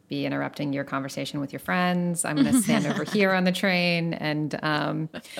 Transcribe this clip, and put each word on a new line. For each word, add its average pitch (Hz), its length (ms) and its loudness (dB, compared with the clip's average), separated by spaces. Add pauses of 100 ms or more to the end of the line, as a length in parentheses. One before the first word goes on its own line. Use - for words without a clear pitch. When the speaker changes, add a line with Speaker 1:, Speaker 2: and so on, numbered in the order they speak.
Speaker 1:
be 143 200 -4
interrupting 139 460 -4
your 139 100 -2
conversation 139 560 -6
with - 120 -6
your 139 100 -8
friends. 180 600 0
I'm 151 120 -2
gonna 247 260 4
stand - 240 2
over - 180 0
Speaker 2:
<laughs> - 80 -8
Speaker 1:
here 196 200 4
on 185 140 4
the 185 60 4
train." 175 600 2
And, 151 500 -2
um, 156 460 0 (300)